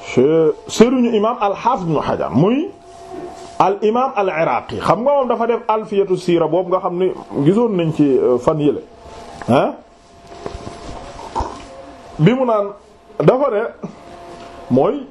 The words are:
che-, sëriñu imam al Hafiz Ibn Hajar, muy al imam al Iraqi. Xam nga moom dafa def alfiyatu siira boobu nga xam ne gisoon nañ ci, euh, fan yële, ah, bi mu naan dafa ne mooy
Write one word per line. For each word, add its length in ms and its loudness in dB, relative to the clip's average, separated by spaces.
che-, 400 4
sëriñu 480 4
imam 260 2
al 140 0
Hafiz 300 -2
Ibn 160 0
Hajar, 300 -4
muy 400 2
al 240 2
imam 340 2
al 120 0
Iraqi. 520 -2
Xam 220 2
nga 100 2
moom 160 2
dafa 180 0
def 220 0
alfiyatu 480 0
siira 320 2
boobu 220 0
nga 100 2
xam 180 -4
ne 140 0
gisoon 320 4
nañ 180 0
ci, 220 4
euh, 220 4
fan 220 2
yële, 220 0
ah, 260 4
bi 160 6
mu 120 0
naan 260 0
dafa 300 4
ne 120 0
mooy 400 2